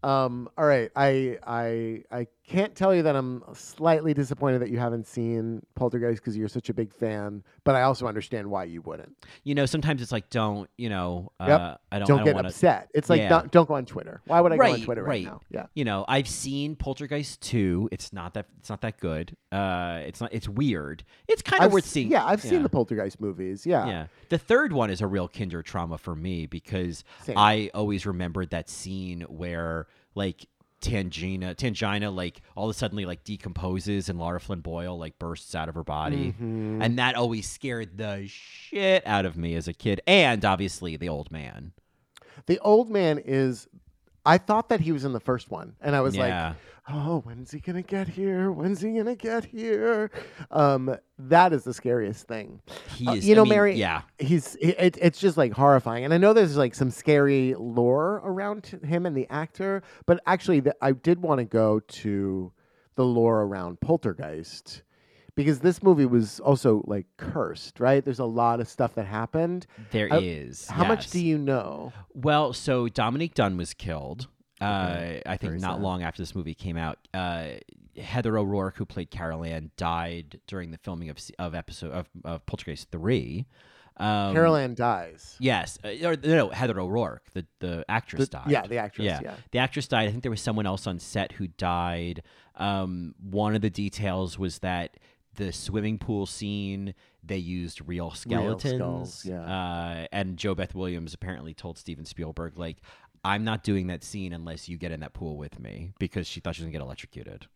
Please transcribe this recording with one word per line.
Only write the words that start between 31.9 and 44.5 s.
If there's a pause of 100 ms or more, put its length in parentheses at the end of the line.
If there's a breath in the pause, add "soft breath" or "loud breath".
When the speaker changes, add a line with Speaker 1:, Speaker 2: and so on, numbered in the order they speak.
Speaker 2:
like, (140 soft breath)
all
of
a
sudden,
like,
decomposes
and
Lara
Flynn
Boyle,
like,
bursts
out
of
her
body.
Speaker 1:
Mm-hmm.
Speaker 2:
And
that
always
scared
the
shit
out
of
me
as
a
kid.
And
obviously
the
old
man. (760 loud breath)
Speaker 1:
The
old
man
is, (580)
I
thought